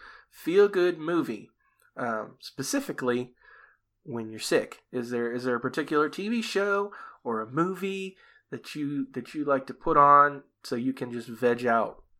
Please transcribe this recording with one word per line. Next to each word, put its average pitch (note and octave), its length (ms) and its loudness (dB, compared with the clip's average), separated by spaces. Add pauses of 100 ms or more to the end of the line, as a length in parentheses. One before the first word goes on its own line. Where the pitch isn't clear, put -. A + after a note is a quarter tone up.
(300)
feel-good F3+ 680 2
movie, D3+ 520 -4 (480)
um, A2+ 420 -6
specifically B2+ 920 -4 (720)
when A2+ 260 -10
you're A2 100 -14
sick? - 440 -2 (100)
Is A#2+ 160 -4
there, A#2+ 240 -2
is B2 100 -6
there B2+ 140 0
a - 20 -2
particular D3 480 0
T F#3 220 -8
V A#3 120 -2
show G3+ 520 -2 (300)
or A2+ 180 -4
a A2+ 100 -10
movie F#3+ 640 -4 (340)
that - 260 -12
you, C#3+ 380 -6
that A#2+ 200 -10
you D3+ 100 -4
like C3+ 240 0
to B2+ 60 -10
put D#3+ 240 0
on C#3+ 460 8 (200)
so - 140 -6
you C3 160 -2
can B2 180 -8
just A#2+ 160 -10
veg A#2+ 380 0
out A#2 360 2 (180)